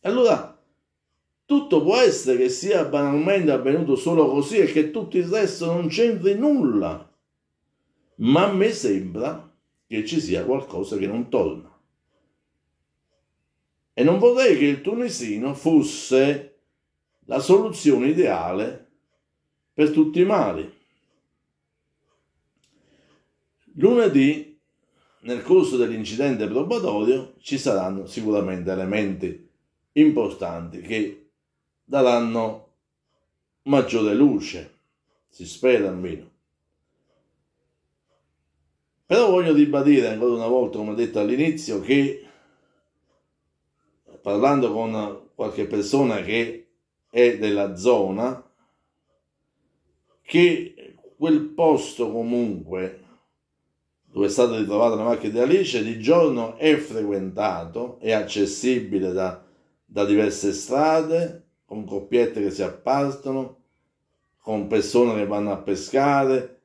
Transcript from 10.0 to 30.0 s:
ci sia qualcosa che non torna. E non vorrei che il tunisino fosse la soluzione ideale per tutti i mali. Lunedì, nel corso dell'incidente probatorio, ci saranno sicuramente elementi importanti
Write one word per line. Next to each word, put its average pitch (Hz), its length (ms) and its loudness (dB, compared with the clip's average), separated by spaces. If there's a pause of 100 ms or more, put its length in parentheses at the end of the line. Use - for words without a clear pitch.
ci 165 140 -4
sia 87 240 -4
qualcosa 104 540 -4
che 95 80 -4
non 117 240 -6
torna. - 420 -4 (2250)
E 120 100 0
non 175 140 4
vorrei 240 400 4
che 143 80 2
il 143 160 0
tunisino 139 720 -6
fosse 139 1000 0 (720)
la 131 140 -4
soluzione 156 680 4
ideale 107 760 -2 (840)
per 151 200 2
tutti 156 280 2
i 180 60 6
mali. 117 500 -2 (3000)
Lunedì, 185 840 2 (600)
nel 120 220 -8
corso 165 340 4
dell'incidente 113 680 -2
probatorio, 127 880 -2
ci 139 220 -8
saranno 95 480 -4
sicuramente 92 640 -4
elementi 92 800 -6 (420)
importanti 90 880 0